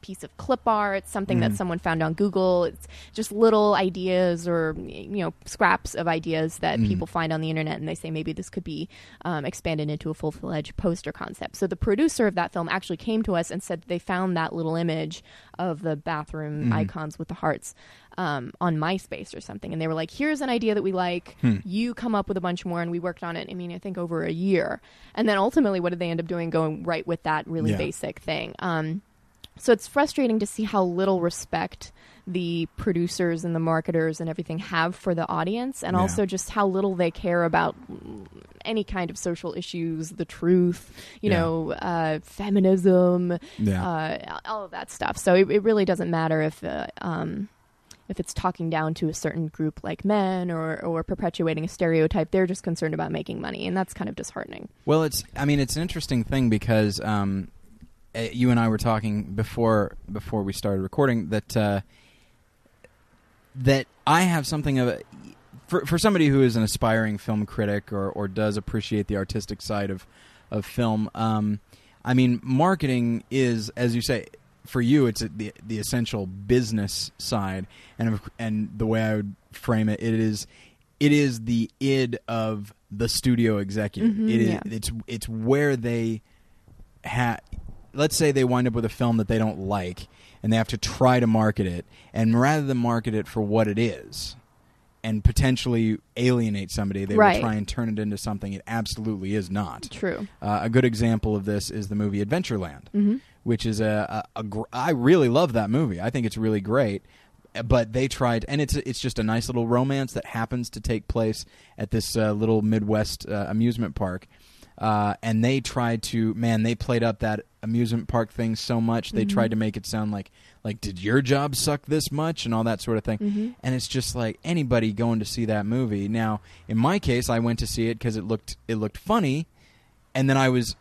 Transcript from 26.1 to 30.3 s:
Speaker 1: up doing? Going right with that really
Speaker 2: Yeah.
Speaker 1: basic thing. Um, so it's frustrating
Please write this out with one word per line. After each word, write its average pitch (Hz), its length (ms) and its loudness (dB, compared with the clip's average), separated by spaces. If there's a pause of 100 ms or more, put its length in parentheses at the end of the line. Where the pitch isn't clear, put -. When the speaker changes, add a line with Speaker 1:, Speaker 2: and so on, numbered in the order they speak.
Speaker 1:
up 170 80 -4
doing? 170 220 -4
Going 160 340 0
right 165 240 -2
with 165 160 -4
that 156 240 0
really 165 240 0
Speaker 2:
Yeah. 196 60 0
Speaker 1:
basic - 420 -6
thing. 160 400 -6
Um, 165 420 -2 (540)
so - 160 2
it's 220 160 4
frustrating 269 520 2